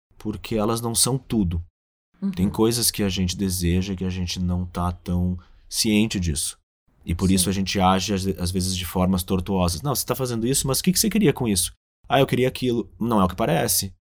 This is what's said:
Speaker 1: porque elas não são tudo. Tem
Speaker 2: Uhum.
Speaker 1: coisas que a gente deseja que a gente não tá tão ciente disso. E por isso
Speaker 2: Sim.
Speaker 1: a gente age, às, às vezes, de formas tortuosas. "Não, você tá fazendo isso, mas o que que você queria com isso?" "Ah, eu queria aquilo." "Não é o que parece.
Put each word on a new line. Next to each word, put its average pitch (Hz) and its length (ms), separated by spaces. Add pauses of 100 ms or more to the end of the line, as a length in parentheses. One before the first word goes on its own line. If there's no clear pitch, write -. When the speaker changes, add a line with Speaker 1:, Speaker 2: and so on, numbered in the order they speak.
(180)
Speaker 1:
porque 107 380
elas 113 260
não 117 140
são 127 220
tudo. 87 460 (720)
Tem 90 120
Speaker 2:
Uhum. 98 40
Speaker 1:
coisas 113 400
que 107 120
a 101 60
gente 92 280
deseja 92 580
que 92 100
a 92 40
gente 92 300
não 90 260
tá 87 260
tão 90 460 (320)
ciente 107 500
disso. 82 380 (480)
E - 100
por 92 160
isso 95 140
Speaker 2:
Sim. 104 40
Speaker 1:
a 95 40
gente 98 260
age, 95 340
às, 92 140
às 90 240
vezes, 92 240
de 90 100
formas 92 380
tortuosas. 90 580
"Não, 135 140
você - 100
tá 123 100
fazendo 120 320
isso, 139 200
mas 135 120
o - 40
que 185 80
que 185 80
você 220 100
queria 202 240
com 123 140
isso?" 101 240 (380)
"Ah, 127 100
eu 135 80
queria 123 200
aquilo." 120 420 (100)
"Não 110 220
é - 20
o 92 40
que 90 80
parece. 113 580 (100)